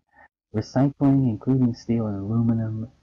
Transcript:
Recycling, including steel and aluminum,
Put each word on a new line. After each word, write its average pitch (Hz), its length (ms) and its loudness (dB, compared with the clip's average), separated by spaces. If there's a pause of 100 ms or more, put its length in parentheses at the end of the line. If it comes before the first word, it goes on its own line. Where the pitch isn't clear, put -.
(540)
Recycling, 139 760 0
including 123 440 0
steel 117 340 -2
and 101 100 -6
aluminum, 113 720 -2 (140)